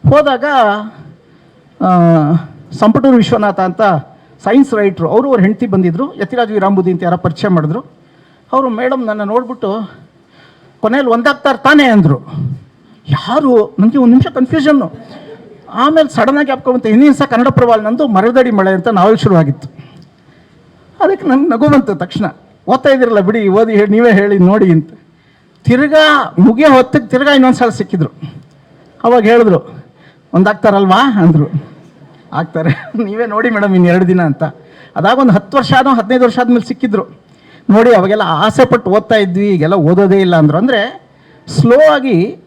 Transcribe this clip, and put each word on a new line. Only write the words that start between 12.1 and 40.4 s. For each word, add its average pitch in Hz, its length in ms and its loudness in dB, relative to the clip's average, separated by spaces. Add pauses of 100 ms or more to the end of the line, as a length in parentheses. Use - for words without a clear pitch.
ಯಾರು? 247 680 -2
ನನಗೆ 226 180 2
ಒಂದು 247 120 2
ನಿಮಿಷ 262 240 4
ಕನ್ಫ್ಯೂಷನ್ನು. 269 580 0 (840)
ಆಮೇಲೆ 294 360 0
ಸಡನ್ 247 280 -2
ಆಗಿ 294 80 0
ಜ್ಞಾಪಕ 262 240 -6
ಬಂತು, 247 180 -2
ಹಿಂದಿನ 254 260 4
ದಿವಸ - 160 -2
ಕನ್ನಡ 240 180 0
ಪ್ರಭಾಲ್ 240 360 2
ನಂದು 240 240 -2
ಮರದಡಿ 233 440 2
ಮಳೆ 190 200 0
ಅಂತ 185 160 -2
ನಾವೆಲ್ 214 300 2
ಶುರುವಾಗಿತ್ತು. 160 760 -2 (1080)
ಅದಕ್ಕೆ 381 260 -2
ನನ್ಗೆ 277 220 0
ನಗು 240 180 0
ಬಂತು 277 280 0
ತಕ್ಷಣ, 175 300 -6 (420)
"ಓದ್ತಾ 262 220 0
ಇದ್ದೀರಲ್ಲ 240 300 2
ಬಿಡಿ, 202 300 -2
ಓದಿ 220 260 0
ಹೇಳಿ, 202 160 2
ನೀವೇ 226 200 4
ಹೇಳಿ 202 280 2
ನೋಡಿ" 190 320 2
ಅಂತ. 160 180 0 (760)
ತಿರ್ಗಾ 294 760 2
ಮುಗಿಯೋ 240 300 4
ಹೊತ್ತಿಗೆ 254 380 2
ತಿರ್ಗಾ 269 240 0
ಇನ್ನೊಂದ್ಸಲ 254 380 2
ಸಿಕ್ಕಿದ್ರು. 190 400 -6 (960)
ಅವಾಗ 240 200 2
ಹೇಳಿದ್ರು, 220 600 0 (500)
"ಒಂದಾಗ್ತಾರಲ್ವಾ?" 202 880 0
ಅಂದ್ರು. 156 240 2 (880)
"ಆಗ್ತಾರೆ, 160 580 -6
<laughs> 226 120 -6
ನೀವೇ 214 220 -6
ನೋಡಿ 220 240 -2
ಮೇಡಮ್, 202 260 0
ಇನ್ನು 175 140 4
ಎರಡು 180 180 2
ದಿನ" 185 140 0
ಅಂತ. 156 220 -4 (520)
ಅದಾಗ 226 240 0
ಒಂದು 254 140 2
ಹತ್ತು 208 240 -2
ವರ್ಷ 269 160 -2
ಆದ್ಮೇಲೆ, 254 240 2
ಹದಿನೈದು 240 260 0
ವರ್ಷ 240 160 0
ಆದ್ಮೇಲೆ 240 280 0
ಸಿಕ್ಕಿದ್ರು. 214 360 -4 (640)
ನೋಡಿ, 226 240 4
ಅವಾಗೆಲ್ಲ 202 320 0
ಆಸೆ 180 400 0
ಪಟ್ಟು 233 260 -4
ಓದ್ತಾ 214 240 0
ಇದ್ವಿ, 202 340 -2
ಈಗೆಲ್ಲ 170 240 0
ಓದೋದೇ 185 480 2
ಇಲ್ಲ 180 140 0
ಅಂದ್ರು. 151 220 2